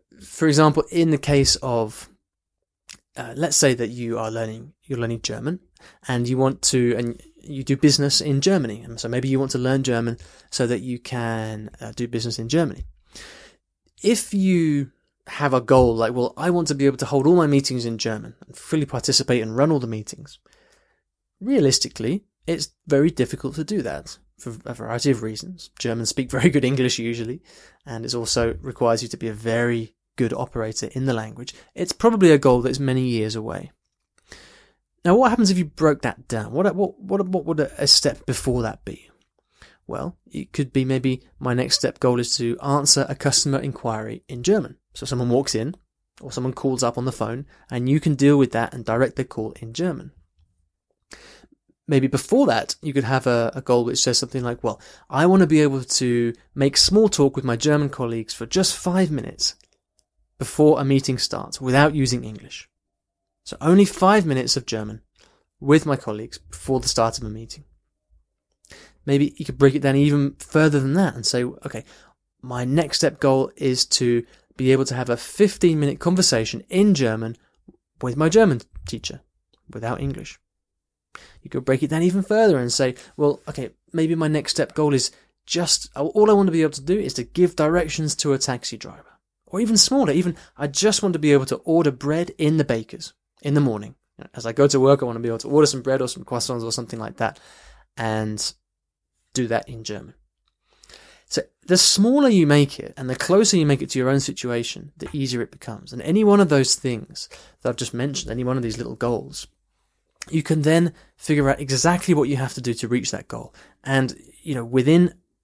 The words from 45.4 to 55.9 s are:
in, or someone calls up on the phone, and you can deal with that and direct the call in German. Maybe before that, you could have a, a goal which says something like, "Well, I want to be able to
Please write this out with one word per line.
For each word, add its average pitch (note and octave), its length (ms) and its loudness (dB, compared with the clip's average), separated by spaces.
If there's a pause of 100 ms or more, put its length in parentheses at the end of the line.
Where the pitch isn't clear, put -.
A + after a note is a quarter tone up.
in, B2 200 -4 (460)
or C3 100 -16
someone B2+ 220 -6
calls B2+ 300 -2
up A#2+ 140 -2
on B2 60 -4
the B2+ 80 -2
phone, A#2 340 -6 (240)
and B2 200 -2
you D3 100 2
can D3+ 160 0
deal C#3+ 220 4
with C3+ 160 2
that A2+ 200 -2
and A#2+ 120 -12
direct A#2 320 -2
the B2+ 80 -4
call A2 340 -10
in A2+ 140 -16
German. D#3 380 -6 (1700)
Maybe C3+ 220 2
before A3 380 2
that, A2+ 360 0
you D3+ 120 -6
could C3+ 100 0
have B2+ 240 -2
a, A#2 280 0
a C3+ 60 -10
goal A#2+ 220 2
which A#2+ 180 -4
says B2 160 0
something B2+ 260 -4
like, A#2+ 200 -8
"Well, A2 160 -4 (300)
I D3 160 2
want F#3+ 160 6
to F3 60 6
be D#3 120 4
able C3+ 240 2
to A#2+ 500 0 (220)